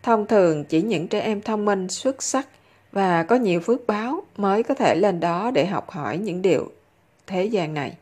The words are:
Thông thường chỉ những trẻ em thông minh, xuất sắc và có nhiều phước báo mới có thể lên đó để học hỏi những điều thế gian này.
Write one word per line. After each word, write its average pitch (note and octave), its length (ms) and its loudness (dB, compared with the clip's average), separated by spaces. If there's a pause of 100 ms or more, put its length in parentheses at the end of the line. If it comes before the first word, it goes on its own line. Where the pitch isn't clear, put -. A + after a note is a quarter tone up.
Thông G#3+ 240 0
thường E3+ 380 4
chỉ D#3+ 180 2
những F#3 260 -2
trẻ G#3 120 -2
em G#3 200 -2
thông G#3 240 -4
minh, F#3+ 240 0
xuất C4 340 -4
sắc C4+ 260 -4 (440)
và F3+ 300 2
có A3+ 140 2
nhiều F#3 240 2
phước A#3 260 0
báo A#3 360 -2 (140)
mới G3+ 260 2
có C#4 120 -2
thể G#3 200 2
lên F3+ 260 2
đó F3 300 0
để F3+ 160 2
học F#3 240 -4
hỏi C#3+ 280 -6
những F#3 240 -4
điều F3 280 2 (560)
thế F#3 180 -2
gian F3+ 300 -2
này. C#3 280 -6